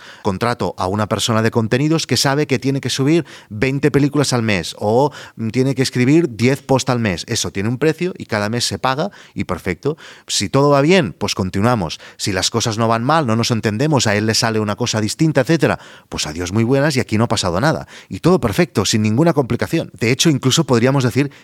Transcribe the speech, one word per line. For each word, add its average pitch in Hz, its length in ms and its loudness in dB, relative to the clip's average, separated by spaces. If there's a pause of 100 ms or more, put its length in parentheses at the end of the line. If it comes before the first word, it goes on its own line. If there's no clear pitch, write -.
(220)
Contrato 117 560 -2
a 95 100 -2
una 104 220 -2
persona 110 320 0
de 113 100 2
contenidos 127 560 0
que 131 80 0
sabe 143 320 0
que 131 120 0
tiene 135 200 -2
que 135 100 -4
subir 147 360 0 (240)
veinte 135 420 0
películas 143 400 2
al 123 100 0
mes 101 380 -2
o 120 320 2 (400)
tiene 131 240 0
que 131 60 0
escribir 131 560 2
diez 127 240 2
posts 135 300 0
al 123 80 0
mes. 98 280 -2
Eso 107 240 -4
tiene 98 160 -4
un 123 100 -2
precio 160 400 -2
y - 60 -12
cada 104 240 -2
mes 120 160 -4
se - 160 -4
paga 135 320 -2 (220)
y 101 100 -6
perfecto. 92 540 -4 (300)
Si - 200 -4
todo 139 220 2
va 143 100 4
bien, 151 320 2
pues - 240 -4
continuamos. 98 640 -2 (160)
Si - 160 -6
las 92 180 -2
cosas 113 280 -2
no 113 100 0
van 113 160 0
mal, 151 240 0
no 110 80 2
nos 117 160 0
entendemos, 113 560 0
a 104 80 2
él 104 120 0
le 110 60 2
sale 110 280 0
una 104 160 -2
cosa 117 240 -2
distinta, 139 400 0
etcétera, 143 360 2 (300)
pues - 180 -6
adiós, 87 280 -6
muy 113 100 2
buenas 139 320 2
y 127 60 0
aquí - 160 -2
no 113 80 2
ha - 20 0
pasado 95 320 0
nada. 123 260 0 (220)
Y - 140 -10
todo 175 180 4
perfecto, 117 460 0
sin 110 160 0
ninguna 113 320 2
complicación. 120 680 -2
De 113 100 0
hecho, 139 200 2
incluso 135 340 2
podríamos 127 400 2
decir 135 300 0 (100)